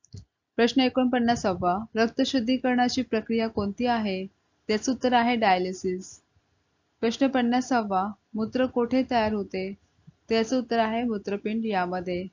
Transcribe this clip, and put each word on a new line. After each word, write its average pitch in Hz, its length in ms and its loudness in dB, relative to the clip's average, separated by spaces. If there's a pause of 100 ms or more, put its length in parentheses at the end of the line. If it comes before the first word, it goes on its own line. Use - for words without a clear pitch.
(560)
प्रश्न 233 240 2
एकोणपन्नासावा, 233 960 0 (160)
रक्त 226 320 0
शुद्धीकरणाची 254 760 0
प्रक्रिया 226 460 -2
कोणती 208 380 -4
आहे? 214 400 0 (420)
त्याचं 214 240 0
उत्तर 247 200 0
आहे 240 240 4
डायलिसिस. 185 840 0 (800)
प्रश्न 233 280 0
पन्नासावा, 240 800 0 (280)
मूत्र 220 320 0
कोठे 247 440 0
तयार 214 220 2
होते? 196 420 -4 (540)
त्याचं 226 300 2
उत्तर 233 200 -2
आहे 226 240 2
मूत्रपिंड 214 640 -4
यामध्ये. 180 680 -2